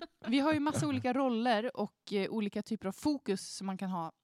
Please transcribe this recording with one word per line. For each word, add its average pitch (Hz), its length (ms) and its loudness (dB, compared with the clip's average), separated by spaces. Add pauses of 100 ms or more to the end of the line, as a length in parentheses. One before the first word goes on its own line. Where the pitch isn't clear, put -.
(260)
vi 240 140 4
har 302 120 4
ju 302 80 4
massa 302 280 0
olika 254 240 0
roller 240 640 2
och, - 360 -6
eh, 196 180 0
olika 208 320 -2
typer 202 260 -4
av 196 40 -4
fokus 269 640 -2
som 190 100 -6
man 190 120 -4
kan 190 120 -4
ha 165 220 -4 (120)